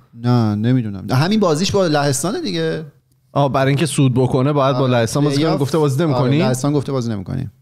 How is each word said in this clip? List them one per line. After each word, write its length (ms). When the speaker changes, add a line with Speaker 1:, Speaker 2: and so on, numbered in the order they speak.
Speaker 1:
نه، 420
نمی‌دونم. 560
همین 280
بازیش 320
با 160
لهستانه 540
دیگه. 440
Speaker 2:
آه، 200
برای 160
اینکه 180
سود 280
بکنه 400
باید 220
با 80
Speaker 1:
آره. 80
Speaker 2:
لهستان 320
بازی 120
کنه. 100
Speaker 1:
یا 120
Speaker 2:
گفته 200
بازی 260
Speaker 1:
آره، 80
Speaker 2:
نمی‌کنی؟ 260
Speaker 1:
لهستان 360
گفته 180
بازی 200
نمی‌کنیم. 400